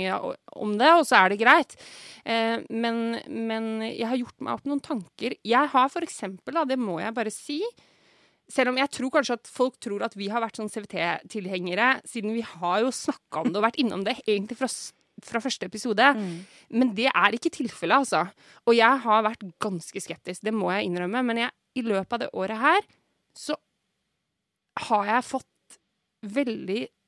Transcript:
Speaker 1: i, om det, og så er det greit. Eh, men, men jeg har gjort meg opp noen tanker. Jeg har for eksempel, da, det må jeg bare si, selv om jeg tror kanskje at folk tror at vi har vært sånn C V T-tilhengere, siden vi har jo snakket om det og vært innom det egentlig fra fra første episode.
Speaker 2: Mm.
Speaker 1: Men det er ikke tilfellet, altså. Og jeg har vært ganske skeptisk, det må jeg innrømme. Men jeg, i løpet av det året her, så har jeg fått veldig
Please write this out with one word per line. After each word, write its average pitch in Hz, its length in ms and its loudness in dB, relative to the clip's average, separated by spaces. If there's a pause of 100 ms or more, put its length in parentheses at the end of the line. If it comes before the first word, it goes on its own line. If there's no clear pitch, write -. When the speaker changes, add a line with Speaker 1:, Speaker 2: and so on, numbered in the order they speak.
Speaker 1:
i, 185 280 -4 (200)
om 208 220 -4
det, 247 180 6
og 330 100 6
så 254 200 4
er - 100 6
det 202 60 -4
greit. 277 340 6 (500)
Eh, 226 440 0
men, 233 580 -2
men 220 540 -6
jeg 226 260 -6
har 240 80 -2
gjort 247 240 -6
meg 233 140 -6
opp 226 120 -8
noen 285 140 -2
tanker. - 640 -8
Jeg 247 240 4
har 269 220 4
for 349 180 -6
eksempel, 196 460 -10
da, 320 100 0
det 262 160 -2
må 185 220 -2
jeg 214 120 -6
bare 220 180 -4
si, - 280 -8 (920)
selv 254 200 2
om 254 80 -2
jeg 269 140 0
tror 247 200 -6
kanskje 269 220 2
at 233 120 -6
folk - 360 -2
tror 202 220 -6
at 233 120 -6
vi 196 140 -6
har 226 100 -2
vært 226 160 -4
sånn 214 160 -6
C - 80 -8
V 208 80 -10
T-tilhengere, 185 1200 -2
siden 214 260 -6
vi 226 140 -2
har 175 320 -2
jo 247 160 2
snakket - 480 -6
om - 80 0
det 175 80 -4
og 214 80 4
vært 240 160 -2
innom 196 220 -2
det 233 100 0 (100)
egentlig 208 300 0
fra 262 120 -4 (580)
fra - 140 -4
første 240 260 -4
episode. 208 380 0 (120)
Speaker 2:
Mm. 185 300 -6 (260)
Speaker 1:
Men 233 240 4
det 226 120 2
er 196 240 4
ikke - 200 -2
tilfellet, 220 460 0
altså. 190 260 2 (440)
Og 233 80 8
jeg 233 240 6
har 226 240 4
vært 214 200 -4 (160)
ganske 190 420 -6
skeptisk, - 400 -10
det 220 120 -2
må 190 180 0
jeg 202 160 -2
innrømme. 180 380 -2
Men 233 120 0
jeg, 240 140 -2 (240)
i 262 60 -2
løpet 202 320 -2
av 233 60 -2
det 247 140 -4
året 190 240 -4
her, 311 240 4 (540)
så - 200 -8 (1200)
har 208 280 0
jeg 226 220 0
fått - 520 -12 (440)
veldig 226 640 -4 (200)